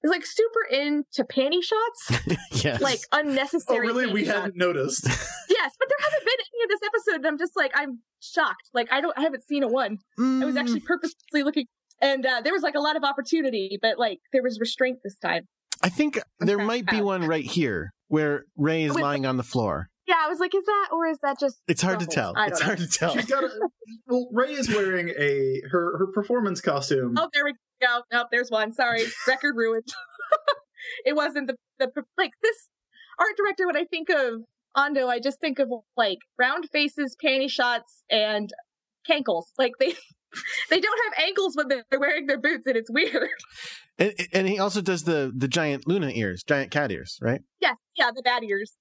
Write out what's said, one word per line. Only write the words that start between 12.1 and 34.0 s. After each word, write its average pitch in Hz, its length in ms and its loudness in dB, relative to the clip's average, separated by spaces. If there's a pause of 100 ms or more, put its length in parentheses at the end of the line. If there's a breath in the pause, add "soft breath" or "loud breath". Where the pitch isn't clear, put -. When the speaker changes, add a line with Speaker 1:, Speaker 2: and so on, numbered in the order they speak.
Speaker 1:
uh, 254 180 0
there 302 100 2
was, 359 100 0
like, 294 120 -2
a 294 60 2
lot 302 160 0
of 285 80 0
opportunity, 262 760 0
but, 220 160 2
like, 220 220 0 (140)
there 254 100 4
was 233 160 -2
restraint 247 460 0
this 196 140 -10
time. 170 240 -2 (380)
Speaker 2:
I - 60 2
think 277 320 0 (220)
there 196 160 4
Speaker 1:
Okay. 202 80 0
Speaker 2:
might 226 220 0
be 214 120 2
Speaker 1:
Oh. 202 60 2
Speaker 2:
one 190 200 0
right 160 200 0
here 98 480 0 (160)
where 147 340 2 (140)
Ray 160 260 2
is 147 120 0
Speaker 1:
With 330 80 2
Speaker 2:
lying 143 220 0
on 131 120 0
the 123 60 -2
floor. 98 440 0 (200)
Speaker 1:
Yeah, 370 80 4 (100)
I - 20 -2
was 311 120 -4
like, 370 160 0
"Is 392 100 0
that, 403 260 2
or 330 140 0
is 320 160 -2
that 277 180 -2
just 269 180 0 (100)
Speaker 2:
It's - 160 2
hard 185 160 0
to 175 80 -2
Speaker 1:
bubbles?" - 80 -6
Speaker 2:
tell. 117 200 0
Speaker 1:
I - 140 0
don't - 40 -2
Speaker 2:
It's 165 80 -2
Speaker 1:
know. - 40 0
Speaker 2:
hard 202 140 0
to 175 80 -4
tell. - 260 0
Speaker 3:
She's 240 140 -2
got 269 160 0
a, 339 260 -4 (380)
well, 247 260 0
Ray 254 200 0
is 269 140 -2
wearing 190 420 0
a, 139 600 0
her, 170 300 0
her 185 80 2
performance 202 540 0
costume. 135 540 0
Speaker 1:
Oh, 330 160 2
there 294 140 2
we 285 80 -2 (260)
go. 240 220 2 (100)
Nope, 240 200 0
there's 240 180 0
one. 220 240 0
Sorry. 233 300 2 (120)
Speaker 2:
<laughs> - 120 -2
Speaker 1:
Record 262 280 2
ruined. 226 320 0
<laughs> - 520 -2 (680 loud breath)
It 285 100 2
wasn't 294 320 0
the, 254 80 -4 (220)
the, 254 260 -2 (140)
like, 359 140 0 (100)
this 440 280 0 (500 loud breath)
art 359 180 2
director, 392 300 0
when 330 100 -2
I 339 80 0
think 330 240 -6